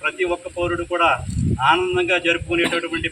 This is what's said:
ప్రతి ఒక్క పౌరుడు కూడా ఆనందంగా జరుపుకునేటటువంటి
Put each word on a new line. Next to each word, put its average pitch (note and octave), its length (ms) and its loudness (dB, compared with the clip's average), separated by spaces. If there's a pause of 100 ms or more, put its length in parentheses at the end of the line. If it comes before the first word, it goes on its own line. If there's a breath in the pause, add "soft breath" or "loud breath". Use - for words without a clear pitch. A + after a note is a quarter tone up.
ప్రతి - 220 -2 (100)
ఒక్క - 200 -14
పౌరుడు F3 380 -2
కూడా F3 160 4 (600)
ఆనందంగా F3+ 560 2
జరుపుకునేటటువంటి E3+ 880 -2